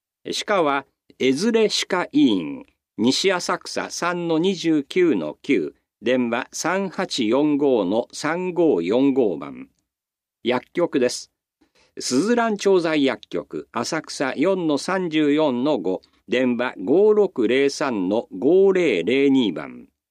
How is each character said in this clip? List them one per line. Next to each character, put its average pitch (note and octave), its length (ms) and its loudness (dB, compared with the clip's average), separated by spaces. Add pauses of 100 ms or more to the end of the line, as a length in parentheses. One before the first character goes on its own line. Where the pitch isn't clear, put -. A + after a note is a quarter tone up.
(300)
歯 - 140 -6
科 G3 180 2
は、 C#3 220 -2 (340)
江 C3 140 2 (200)
連 A3 180 2
歯 - 160 -4
科 F3+ 260 -2
医 C#3+ 140 6
院、 D#2+ 400 -2 (320)
西 C3+ 340 2
浅 F3+ 280 -4
草 - 280 -8
三 F3 400 -4
の D#3+ 100 0
二 F#3 160 2
十 D#3 300 0
九 F3 300 2
の D2+ 260 -4
九、 E2+ 340 -2 (280)
電 B2 260 0
話 A#2+ 240 -4
三 F#3 380 -4
八 D3+ 360 -4
四 C#3+ 300 2
五 C3 300 2
の A2 260 0
三 F3 400 -6
五 D#3 300 2
四 B2+ 320 2
五 G#2 240 0
番。 C2+ 320 -14 (760)
薬 A#2+ 300 -2
局 D#3+ 260 -2
で B2 80 2
す。 - 240 -10 (680)
鈴 F#3 380 0
蘭 A3+ 220 -2
調 F#3+ 220 4
剤 D#3 240 0
薬 B2 260 -2
局、 - 420 -8
浅 D3 300 -4
草 - 340 -6
四 F3 300 0
の D3 100 2
三 F#3 320 -4
十 D3+ 240 2
四 C#3 320 0
の D3 140 0
五、 F2+ 240 -4 (260)
電 B2 280 0
話 B2 200 -4
五 F3 380 4
六 F#3+ 340 2
零 C#3 220 2
三 A2 400 -2
の A2 200 -2
五 F#3 420 4
零 D3 320 0
零 C#3 280 2
二 A#2+ 200 2
番。 B1+ 360 -14 (220)